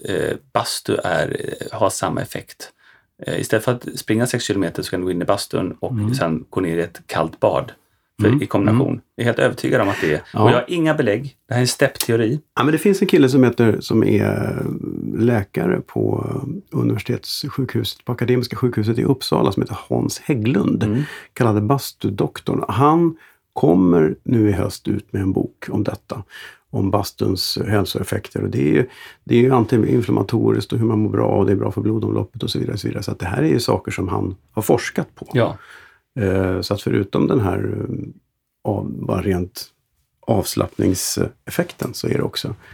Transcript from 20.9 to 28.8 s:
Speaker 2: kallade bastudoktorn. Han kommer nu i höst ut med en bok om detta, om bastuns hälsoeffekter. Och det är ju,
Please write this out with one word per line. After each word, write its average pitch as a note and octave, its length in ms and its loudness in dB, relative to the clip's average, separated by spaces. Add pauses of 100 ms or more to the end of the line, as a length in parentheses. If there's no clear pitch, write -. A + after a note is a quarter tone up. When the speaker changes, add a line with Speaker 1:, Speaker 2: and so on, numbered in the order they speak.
Speaker 2:
kallade G#2+ 280 2
bastudoktorn. - 1080 -2
Han D#3 500 4 (360)
kommer F#2 720 4
nu A2 260 2
i - 20 2
höst G2 360 -2
ut - 260 -4
med G2+ 80 -2
en F#2+ 120 0
bok - 360 -4
om - 140 -2
detta, - 400 -8 (460)
om G#2 220 -2
bastuns G2+ 640 -2 (100)
hälsoeffekter. G2+ 760 -2
Och G2 60 -2
det A2+ 200 -2
är - 40 4
ju, C3+ 120 4 (380)